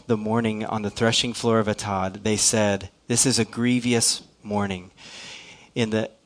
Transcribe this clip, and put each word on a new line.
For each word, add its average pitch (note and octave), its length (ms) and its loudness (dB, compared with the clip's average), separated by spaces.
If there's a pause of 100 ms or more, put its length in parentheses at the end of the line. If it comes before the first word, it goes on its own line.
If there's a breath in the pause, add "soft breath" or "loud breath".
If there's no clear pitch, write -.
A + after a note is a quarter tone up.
the A2+ 120 2
mourning A2 480 0
on G#2+ 160 -4
the G#2 80 -2
threshing A#2 420 2
floor A2+ 280 2
of G#2 80 2
Atad, G2+ 560 -2
they G#2+ 120 2
said, G2+ 540 2 (180)
"This A#2+ 180 2
is A#2 140 2
a F2+ 60 2
grievous A#2+ 760 0 (220)
mourning G2 480 -4 (840 loud breath)
in A2+ 180 0
the, A2 200 0 (140)